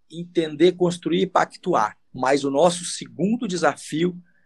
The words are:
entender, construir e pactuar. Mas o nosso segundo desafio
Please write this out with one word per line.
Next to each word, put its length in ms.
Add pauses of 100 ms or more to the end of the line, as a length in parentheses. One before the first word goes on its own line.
(120)
entender, 640
construir 480
e 60
pactuar. 720 (160)
Mas 300
o 80
nosso 320
segundo 640
desafio 760 (240)